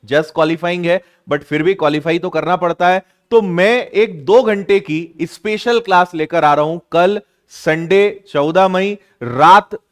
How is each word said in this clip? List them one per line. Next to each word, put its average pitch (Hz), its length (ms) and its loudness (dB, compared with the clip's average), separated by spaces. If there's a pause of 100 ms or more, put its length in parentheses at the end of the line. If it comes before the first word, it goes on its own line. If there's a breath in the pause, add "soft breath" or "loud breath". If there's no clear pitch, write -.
just 147 300 -2
क्वालिफाइंग 165 520 -4
है, 175 140 0 (300 soft breath)
but 147 120 -4
फिर 151 200 -4
भी 185 120 2
क्वालिफाई 156 440 -2
तो 180 120 -6
करना 156 260 -2
पड़ता 170 320 -2
है। 190 140 0 (300)
तो 226 100 4
मैं 202 440 0
एक 185 380 -2
दो 214 180 4
घंटे 202 380 0
की 160 200 -6 (220)
स्पेशल 214 580 -4
क्लास 180 340 0
लेकर 156 300 -2
आ 147 100 6
रहा 147 100 0
हूं 160 140 -6 (140)
कल 185 280 2 (320)
संडे 170 760 -2
चौदह 165 400 0
मई 190 280 -2 (260 soft breath)
रात, 160 540 4 (160)